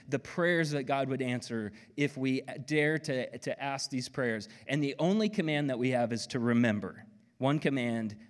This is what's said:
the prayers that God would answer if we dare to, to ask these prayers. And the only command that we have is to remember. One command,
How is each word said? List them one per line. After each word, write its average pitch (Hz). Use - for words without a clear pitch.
the 135
prayers 170
that 143
God 139
would 131
answer 117
if 139
we 131
dare 151
to, 131
to -
ask 139
these 127
prayers. 113
And 143
the 139
only 208
command 151
that 123
we 123
have 120
is 113
to 127
remember. 117
One 139
command, 117